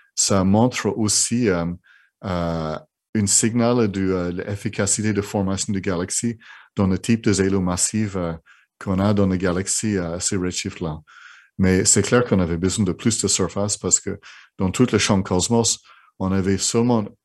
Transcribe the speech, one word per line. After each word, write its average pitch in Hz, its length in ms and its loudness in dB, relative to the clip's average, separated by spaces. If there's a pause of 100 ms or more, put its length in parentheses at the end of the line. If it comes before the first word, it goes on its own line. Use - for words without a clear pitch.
(140)
ça 98 300 2
montre 110 420 2 (100)
aussi, 117 520 0
euh, 87 180 0 (580)
euh, 85 540 -4 (360)
une 104 120 2
signal 117 640 2
de, 95 220 -2
euh, 87 180 -2
l'efficacité 104 840 -4
de 98 80 0
formation 98 520 -4
de 98 80 -2
galaxies 95 580 -4 (380)
dans 101 100 2
le 92 120 2
type 113 260 0
de 98 180 4
halo 95 180 2
massive, 95 560 -2
euh, 85 160 -4 (460)
qu'on 95 220 -2
a 101 120 4
dans 101 140 4
les 92 120 2
galaxies, 95 580 -2
euh, 85 180 -4
à 90 60 -8
ces - 160 -2
redshifts-là. 87 640 -6 (580)
Mais 92 260 4
c'est - 180 4
clair 123 220 4
qu'on 107 140 2
avait 85 200 0
besoin 95 260 0
de 90 80 0
plus - 280 -2
de 101 60 0
surface 101 500 -2
parce - 220 0
que 92 220 -10 (360)
dans 95 140 0
tout 123 220 4
le 107 60 2
champ 98 220 2
cosmos, 110 600 0 (400)
on 95 100 0
avait 95 280 2
seulement 117 500 0 (160)